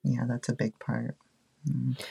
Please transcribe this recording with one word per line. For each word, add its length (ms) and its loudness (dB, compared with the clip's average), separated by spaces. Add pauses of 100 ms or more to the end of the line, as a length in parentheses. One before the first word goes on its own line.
yeah, 240 4
that's 220 -2
a 60 2
big 240 -2
part. 380 -4 (520)
Mm. 280 0 (140)